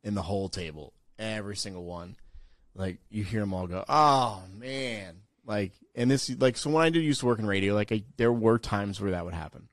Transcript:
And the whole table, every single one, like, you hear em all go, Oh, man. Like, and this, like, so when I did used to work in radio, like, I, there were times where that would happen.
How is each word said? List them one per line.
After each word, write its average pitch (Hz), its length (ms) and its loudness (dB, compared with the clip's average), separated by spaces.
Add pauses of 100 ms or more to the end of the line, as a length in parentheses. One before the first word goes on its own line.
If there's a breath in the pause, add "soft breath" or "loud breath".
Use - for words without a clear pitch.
And 104 120 -2
the 98 60 -2
whole 95 260 -4
table, 78 440 -10 (260)
every 107 380 -8
single 92 280 -8
one, 87 320 -12 (580)
like, 95 240 -4 (120)
you 107 140 -4
hear 107 180 -2
em 101 120 -2
all 92 120 -4
go, 90 220 -6
Oh, 131 540 4 (140)
man. 117 600 -8 (280)
Like, 104 280 -2 (220)
and 120 160 2
this, 135 280 2
like, 127 180 4
so - 140 -4
when 160 140 4
I 165 60 4
did 165 120 2
used 147 180 2
to 127 60 0
work 120 120 4
in 107 80 -2
radio, 98 280 2
like, 104 180 2
I, 107 120 0 (120)
there 117 160 4
were 113 260 6
times 101 420 -2
where 101 120 0
that 87 120 -2
would 85 100 -8
happen. 78 380 -10